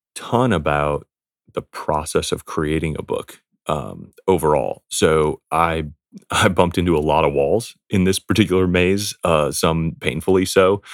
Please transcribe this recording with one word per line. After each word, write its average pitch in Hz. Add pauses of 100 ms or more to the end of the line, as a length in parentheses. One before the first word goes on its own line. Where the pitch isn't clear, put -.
(140)
ton 123
about 73 (460)
the -
process -
of -
creating 78
a -
book, - (260)
um, 62 (160)
overall. 76
So 78 (100)
I, 80 (240)
<laughs> -
I -
bumped 90
into 87
a -
lot 78
of 73
walls 73 (140)
in 95
this 95
particular 92
maze, 92
uh, 76
some 80
painfully 92
so. 95 (120)